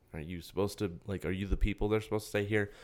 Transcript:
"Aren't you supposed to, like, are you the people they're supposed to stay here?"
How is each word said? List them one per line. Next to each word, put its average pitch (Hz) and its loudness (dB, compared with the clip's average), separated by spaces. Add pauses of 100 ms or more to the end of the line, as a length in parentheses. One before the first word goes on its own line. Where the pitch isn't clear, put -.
(140)
"Aren't 78 -8
you 87 -8
supposed - -2
to, 98 0 (140)
like, 95 -4
are 78 2
you 95 -2
the 92 2
people 104 2
they're 107 4
supposed 107 -2
to - -14
stay 104 2
here?" 104 2 (120)